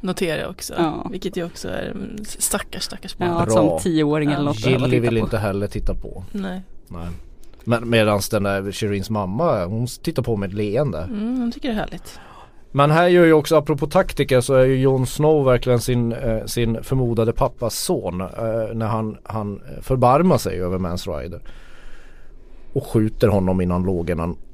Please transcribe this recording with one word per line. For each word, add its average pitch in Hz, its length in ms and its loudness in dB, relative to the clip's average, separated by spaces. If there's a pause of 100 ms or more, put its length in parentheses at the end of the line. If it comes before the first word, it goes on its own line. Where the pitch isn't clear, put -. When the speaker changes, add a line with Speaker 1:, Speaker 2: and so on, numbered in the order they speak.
Speaker 1:
noterar 175 400 -2
jag - 80 -8
också. - 280 -12
Speaker 2:
Ja. 165 340 -2
Speaker 1:
Vilket 185 260 -8
ju 175 80 -4
också - 240 -10
är, - 220 -6
mm, - 340 -10
stackars, - 580 -4
stackars - 340 -12
barn. 175 120 0
Speaker 2:
Ja, 170 100 0
att 170 60 2
Speaker 3:
Bra. 185 100 2
Speaker 2:
som - 240 4
tioåring 151 500 2
eller 143 100 0
Speaker 1:
Ja. 143 40 0
Speaker 2:
något 113 200 -2
behöva 127 220 2
Speaker 3:
Gilly 127 160 2
Speaker 2:
titta 117 100 2
Speaker 3:
vill 113 80 2
Speaker 2:
på. 104 60 0
Speaker 3:
inte 113 120 -2
heller 101 300 -2
titta - 280 -2
på. - 360 -10
Speaker 1:
Nej. 190 300 -8 (260)
Speaker 3:
Nej. 85 200 -10 (560)
Men 117 260 0
medans 107 400 4
den 104 140 0
där 98 280 -2
Shireens 101 380 -2
mamma, 107 560 0
hon 113 180 -4
s-, - 160 -8
tittar 147 240 -4
på 117 120 0
med 98 140 -2
ett 92 60 -8
leende. 107 480 -2
Speaker 1:
Mm, 220 360 -4
hon 233 120 -2
tycker - 180 -8
det 226 40 -2
är 214 60 -2
härligt. - 400 -10 (520)
Speaker 3:
Men 143 200 4
här 170 160 6
gör 175 180 8
ju 160 80 10
också, 156 220 4
apropå 151 320 2
taktiker, 139 540 2
så 139 120 0
är 131 120 8
ju 131 100 4
Jon 131 320 2
Snow 151 380 2
verkligen 123 340 4
sin, 120 320 0
eh, 113 340 -2
sin 113 380 0
förmodade 117 500 0
pappas - 460 -2
son, 95 420 -2
eh, 95 60 -6 (460)
när 113 120 -2
han, 110 380 -2
han 104 380 -6 (200)
förbarmar 131 560 6
sig 87 240 -2
över 90 160 -2
Mance 90 340 -4
Rider 82 300 -8 (1300)
och - 140 -2
skjuter 110 400 2
honom 92 340 2
innan 90 220 0
lågorna 87 520 -2 (180)